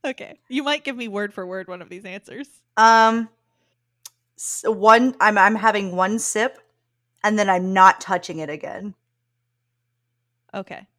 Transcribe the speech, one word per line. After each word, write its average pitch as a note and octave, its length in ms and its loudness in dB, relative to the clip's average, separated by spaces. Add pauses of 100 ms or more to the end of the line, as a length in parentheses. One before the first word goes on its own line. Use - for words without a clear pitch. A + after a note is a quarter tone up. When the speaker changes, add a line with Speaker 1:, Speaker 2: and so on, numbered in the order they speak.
Speaker 1:
Okay. - 340 -12 (120)
You C4+ 120 -4
might D4 220 -4
give C#4 100 -8
me A#3+ 140 -10
word G3+ 240 -6
for F#3 140 -12
word F#3 220 -12
one F3+ 120 -14
of F3 80 -18
these F3+ 160 -18
answers. G3+ 420 -16 (300)
Speaker 2:
Um, A3+ 540 4 (1040)
s-, - 300 -12
one, A3 540 4
I'm, G#3 180 2
I'm G3+ 160 4
having G3+ 420 -2
one F#3+ 220 -2
sip, A3 400 -4 (640)
and G#3+ 140 0
then G3+ 100 2
I'm F#3 240 0
not F#3+ 300 6
touching F3+ 380 -6
it D3+ 100 -10
again. F#3+ 440 -12 (1600)
Speaker 1:
Okay. G3 320 -14 (120)